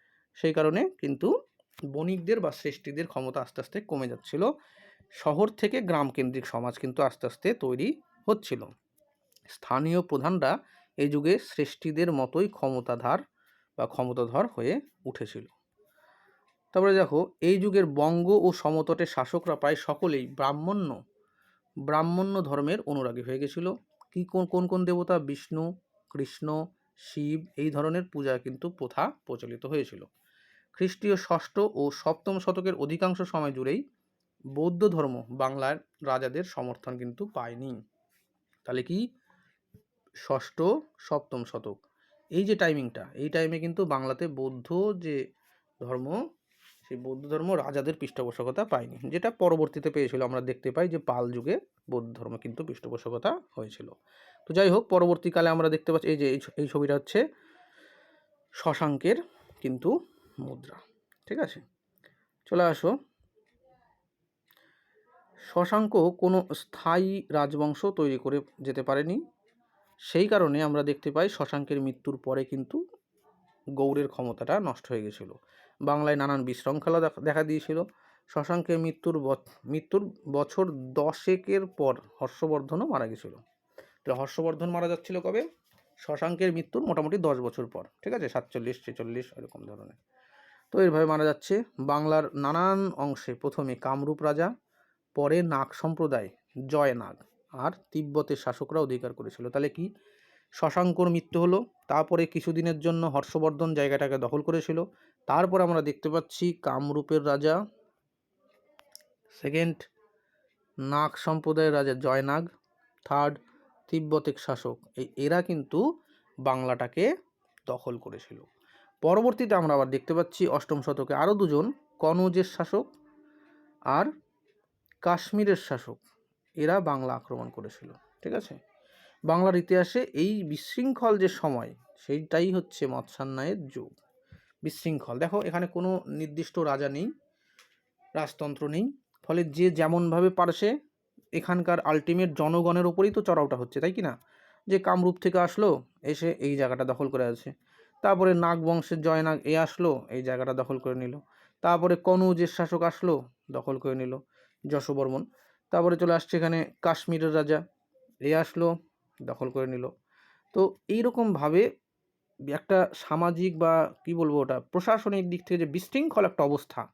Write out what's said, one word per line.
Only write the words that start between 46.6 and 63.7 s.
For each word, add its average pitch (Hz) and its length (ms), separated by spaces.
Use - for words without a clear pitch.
সেই 127 100
বৌদ্ধ 131 300
ধর্ম 160 240
রাজাদের 143 420
পৃষ্ঠপোষকতা 127 720
পায়নি, 127 460
যেটা 175 200
পরবর্তীতে 160 600
পেয়েছিল। 135 320
আমরা 127 180
দেখতে 127 300
পাই 165 180
যে 165 100
পাল 123 340
যুগে 143 280
বৌদ্ধ 117 300
ধর্ম 113 160
কিন্তু 120 280
পৃষ্ঠপোষকতা 120 760
হয়েছিল। 117 380
তো 160 80
যাই 190 160
হোক, 214 180
পরবর্তীকালে 175 600
আমরা 160 200
দেখতে 156 240
পাচ্ছি 160 160
এই 156 80
যে 143 140
এই 139 100
ছ-, - 160
এই 143 120
ছবিটা 143 260
হচ্ছে 202 340
শশাঙ্কের 160 680
কিন্তু 131 300
মুদ্রা, 127 380
ঠিক 226 120
আছে। - 220
চলে 175 160
আসো, 170 360